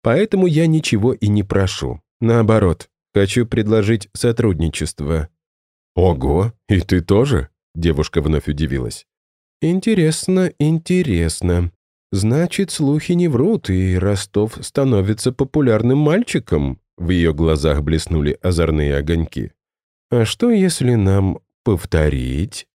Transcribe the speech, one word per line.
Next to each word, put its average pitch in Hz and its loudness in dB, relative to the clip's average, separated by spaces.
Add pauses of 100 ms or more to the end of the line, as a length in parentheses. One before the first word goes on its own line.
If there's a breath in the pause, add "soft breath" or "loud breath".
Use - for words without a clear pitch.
Поэтому 185 0
я 160 2
ничего 127 0
и 104 -2
не 104 2
прошу. 92 -2 (180)
Наоборот, 110 2 (240)
хочу 101 2
предложить 107 0
сотрудничество». 80 -2 (680)
«Ого, 87 2 (140)
и 98 2
ты 90 0
тоже?» 101 0 (260)
Девушка 82 0
вновь 76 -2
удивилась. 69 -6 (560)
«Интересно, 185 0
интересно. 92 0 (400)
Значит, 135 0
слухи 151 -2
не 175 2
врут, 151 0
и 92 2
Ростов 101 -2
становится 113 0
популярным 127 0
мальчиком?» 139 0 (180)
В 87 -4
ее 82 2
глазах 76 0
блеснули 78 -2
озорные 78 0
огоньки. 76 -4 (580)
«А 117 2
что, 240 -2
если 175 2
нам 95 2 (240)
повторить?» 76 -2 (120)